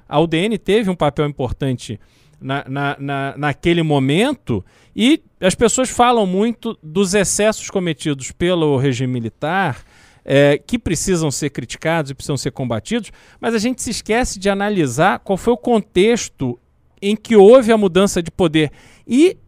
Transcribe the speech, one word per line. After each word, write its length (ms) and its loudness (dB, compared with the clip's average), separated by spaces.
a 100 0
U 60 4
D 120 -2
N 200 -2
teve 320 0
um 60 -2
papel 320 -2
importante 720 -6
na, 260 -6
na, 320 -6
na, 380 -6
naquele 460 -2
momento 800 0
e 260 2
as 140 2
pessoas 360 0
falam 360 2
muito 560 -2
dos 320 -2
excessos 560 0
cometidos 640 -4
pelo 460 0
regime 360 -2
militar, 720 -4
é, 320 4
que 220 -6
precisam 520 -2
ser 200 -6
criticados 600 -6
e 40 -10
precisam 200 -8
ser 160 -6
combatidos, 600 -6
mas 140 -4
a 60 0
gente 220 -4
se 100 -6
esquece 480 -4
de 100 -2
analisar 680 0
qual 180 -4
foi 160 0
o 40 -2
contexto 1040 0
em 140 -2
que 200 0
houve 360 8
a 60 4
mudança 440 2
de 100 -8
poder. 400 0
E 300 4